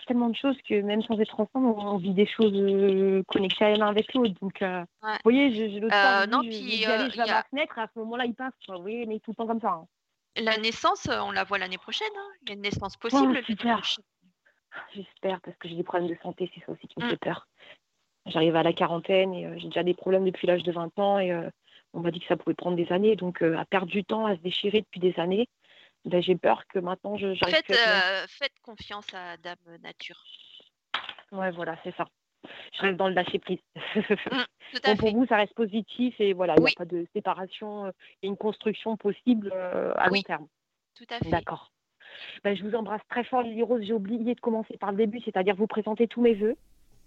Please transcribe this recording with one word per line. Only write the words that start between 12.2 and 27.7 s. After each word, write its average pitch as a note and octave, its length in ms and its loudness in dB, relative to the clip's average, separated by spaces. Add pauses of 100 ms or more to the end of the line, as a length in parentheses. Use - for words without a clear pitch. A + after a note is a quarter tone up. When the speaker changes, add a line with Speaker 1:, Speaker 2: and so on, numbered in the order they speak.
Speaker 2:
Il B3 80 -16
y - 20 -10
a - 40 -12
une G3+ 40 -14
naissance G3 360 -6
Speaker 1:
Oh, - 40 -20
Speaker 2:
possible C4 320 4
l'année A#3+ 140 -2
Speaker 1:
super. A3+ 320 0
Speaker 2:
prochaine. - 260 -6 (880)
Speaker 1:
J'espère, F#3+ 460 -6
parce - 160 -14
que - 140 -12
j'ai E3+ 40 -10
des E3+ 100 -2
problèmes F3 260 -2
de E3+ 120 -6
santé, F3+ 320 -6
c'est E3+ 120 -20
ça D#3+ 60 -10
aussi - 140 -14
qui - 140 -12
me A#3+ 60 -2
Speaker 2:
Mm. A#3 40 0
Speaker 1:
fait - 60 0
peur. - 320 -6 (800)
J'arrive E3 300 4
à D#3+ 60 4
la E3 120 4
quarantaine F#3 580 2
et, F3 140 -8
euh, E3 120 -10
j'ai F3 100 -12
déjà E3+ 140 -2
des F3 120 2
problèmes F#3+ 320 2
depuis F#3+ 200 -2
l'âge F3+ 180 2
de F3 80 -2
vingt E3+ 260 -8
ans G3+ 200 2
et, F#3 140 0
euh, E3+ 160 -4 (460)
on E3+ 60 -6
m'a E3+ 100 0
dit E3 100 -4
que - 60 -14
ça F3+ 100 0
pouvait E3 180 -2
prendre F3+ 220 -2
des E3+ 160 0
années. G#3 240 4
Donc, F3+ 260 -4
euh, E3 140 4
à D#3+ 80 -4
perdre F#3 260 -2
du G3 140 -2
temps, A3 220 -2
à G3+ 100 0
se D#3+ 60 -10
déchirer G3+ 400 0
depuis - 180 -16
des F3+ 180 2
années, F#3 300 0 (560)
ben, F3 180 2
j'ai F3+ 140 4
peur - 320 2
que - 100 -4
maintenant, F#3 380 -6
je, G3 120 -4
Speaker 2:
En F#3+ 60 -2
Speaker 1:
j'arrive F3+ 220 2
Speaker 2:
fait, D#4+ 80 2
Speaker 1:
plus G#3 100 0